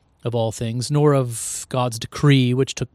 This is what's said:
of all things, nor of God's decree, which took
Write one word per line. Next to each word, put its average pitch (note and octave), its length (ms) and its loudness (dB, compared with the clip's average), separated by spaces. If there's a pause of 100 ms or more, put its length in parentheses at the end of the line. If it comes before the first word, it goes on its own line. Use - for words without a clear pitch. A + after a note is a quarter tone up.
(240)
of A#2+ 100 -4
all A2+ 180 -2
things, A#2 380 -6
nor D3 240 4
of B2 540 -4
God's B2 300 -2
decree, C3 540 4
which C3 220 -2
took - 200 -8